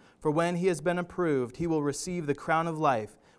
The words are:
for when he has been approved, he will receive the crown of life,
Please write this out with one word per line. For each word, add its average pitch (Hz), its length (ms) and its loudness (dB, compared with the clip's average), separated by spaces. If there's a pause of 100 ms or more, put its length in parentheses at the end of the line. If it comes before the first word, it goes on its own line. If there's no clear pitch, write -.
(200)
for 156 100 0
when 170 240 2
he 175 140 0
has 160 120 2
been 175 200 0
approved, 151 560 0
he 170 100 -2
will 160 160 2
receive 156 440 -4
the 143 100 0
crown 165 320 0
of 160 100 -4
life, 131 380 0 (220)